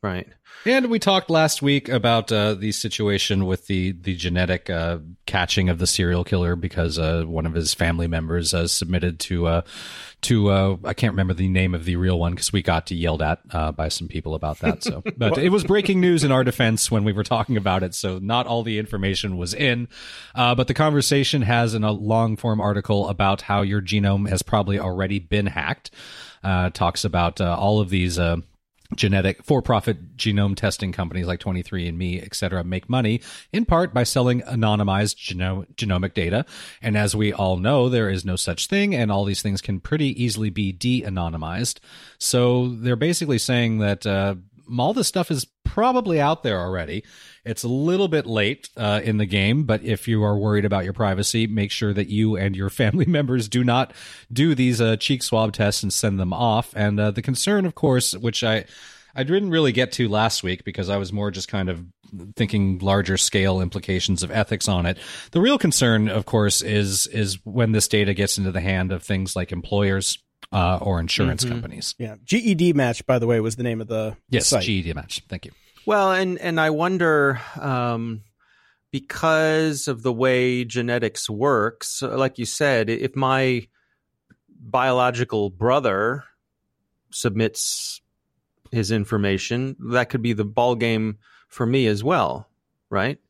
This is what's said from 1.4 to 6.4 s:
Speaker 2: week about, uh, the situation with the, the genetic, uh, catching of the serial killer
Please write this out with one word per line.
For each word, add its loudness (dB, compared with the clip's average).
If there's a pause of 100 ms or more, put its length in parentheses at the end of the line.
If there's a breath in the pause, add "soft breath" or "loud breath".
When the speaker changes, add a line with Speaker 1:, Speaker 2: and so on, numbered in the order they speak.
Speaker 2:
week 2
about, 2
uh, 2
the -2
situation 0
with -2
the, 0
the -4
genetic, -2
uh, -2 (260)
catching 0
of 2
the 0
serial 2
killer 0